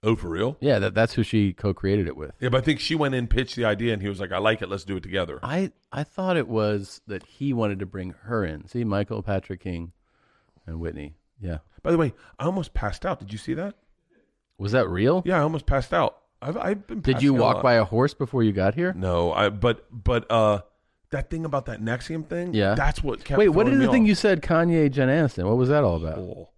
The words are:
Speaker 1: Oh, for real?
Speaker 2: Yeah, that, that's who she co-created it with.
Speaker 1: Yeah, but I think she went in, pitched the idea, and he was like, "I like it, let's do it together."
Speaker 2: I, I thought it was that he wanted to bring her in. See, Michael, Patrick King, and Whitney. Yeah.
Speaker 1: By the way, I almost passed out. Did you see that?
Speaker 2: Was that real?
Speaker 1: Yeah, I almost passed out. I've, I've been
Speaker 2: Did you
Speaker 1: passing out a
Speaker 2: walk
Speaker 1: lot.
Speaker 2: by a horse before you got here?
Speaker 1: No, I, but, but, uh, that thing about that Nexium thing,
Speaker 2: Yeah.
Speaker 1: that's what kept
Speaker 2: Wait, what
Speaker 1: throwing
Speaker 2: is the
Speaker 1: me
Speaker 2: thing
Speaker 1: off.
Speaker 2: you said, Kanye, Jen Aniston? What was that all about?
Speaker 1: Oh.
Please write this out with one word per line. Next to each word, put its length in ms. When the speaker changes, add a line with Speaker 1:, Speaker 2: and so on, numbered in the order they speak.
Speaker 1:
Oh, 120
for 140
real? 320
Speaker 2:
Yeah, 180
that, 160
that's 200
who 100
she 280
co-created 540
it 100
with. 220
Speaker 1:
Yeah, 120
but 80
I 60
think 140
she 160
went 220
in, 100
pitched 300
the 80
idea, 280
and 80
he 80
was 120
like, 100
"I 80
like 240
it, 60
let's 160
do 120
it 60
together." 400
Speaker 2:
I, 300
I 140
thought 320
it 100
was 640
that 160
he 280
wanted 280
to 60
bring 240
her 220
in. 240
See, 160
Michael, 400
Patrick 360
King, 300
and 100
Whitney. 380
Yeah. 180
Speaker 1:
By 80
the 80
way, 160
I 60
almost 300
passed 300
out. 140
Did 140
you 60
see 160
that? 200
Speaker 2:
Was 140
that 180
real? 380
Speaker 1:
Yeah, 120
I 20
almost 260
passed 260
out. 260
I've, 160
I've 300
been 140
Speaker 2:
Did 200
you 120
Speaker 1:
passing 40
out 40
a 20
Speaker 2:
walk 140
Speaker 1:
lot. 80
Speaker 2:
by 100
a 100
horse 300
before 300
you 80
got 240
here? 200
Speaker 1:
No, 360
I, 160
but, 420
but, 400
uh, 300
that 180
thing 160
about 220
that 140
Nexium 480
thing, 260
Speaker 2:
Yeah. 220
Speaker 1:
that's 260
what 220
kept 140
Speaker 2:
Wait, 100
what 180
Speaker 1:
throwing 140
Speaker 2:
is 0
the 80
Speaker 1:
me 40
Speaker 2:
thing 100
Speaker 1:
off. 60
Speaker 2:
you 60
said, 280
Kanye, 500
Jen 160
Aniston? 360
What 120
was 140
that 120
all 140
about? 220
Speaker 1:
Oh. 400